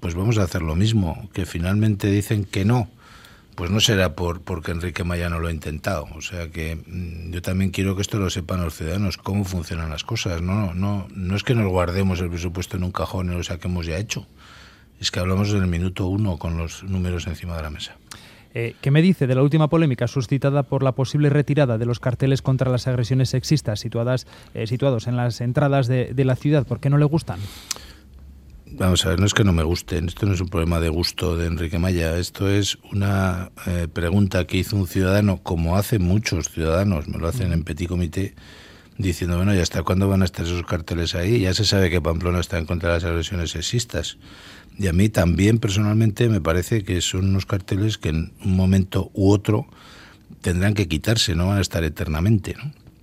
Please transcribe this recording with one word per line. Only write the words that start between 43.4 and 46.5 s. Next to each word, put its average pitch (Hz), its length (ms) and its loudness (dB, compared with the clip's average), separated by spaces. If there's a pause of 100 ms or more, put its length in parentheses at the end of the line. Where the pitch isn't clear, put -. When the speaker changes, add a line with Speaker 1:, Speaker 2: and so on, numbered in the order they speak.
Speaker 1:
sexistas". - 640 -4 (600)
Y 98 80 -2
a 82 60 2
mí 98 160 6
también 95 500 4
personalmente 107 680 2
me 101 140 2
parece 90 420 0